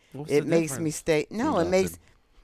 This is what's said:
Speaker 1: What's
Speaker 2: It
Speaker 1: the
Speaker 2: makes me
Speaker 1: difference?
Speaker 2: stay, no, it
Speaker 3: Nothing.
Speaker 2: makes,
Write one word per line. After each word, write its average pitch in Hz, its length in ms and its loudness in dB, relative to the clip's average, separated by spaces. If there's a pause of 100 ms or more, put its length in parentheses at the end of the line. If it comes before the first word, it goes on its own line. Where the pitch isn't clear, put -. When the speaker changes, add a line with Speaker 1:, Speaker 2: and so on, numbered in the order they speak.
(140)
Speaker 1:
What's 143 180 -8
Speaker 2:
It 143 100 4
Speaker 1:
the - 60 -2
Speaker 2:
makes 165 260 2
me 151 180 -2
Speaker 1:
difference? 151 40 -6
Speaker 2:
stay, 151 340 0
no, 254 300 -2
it 165 60 2
Speaker 3:
Nothing. 175 60 -2
Speaker 2:
makes, 185 280 2 (440)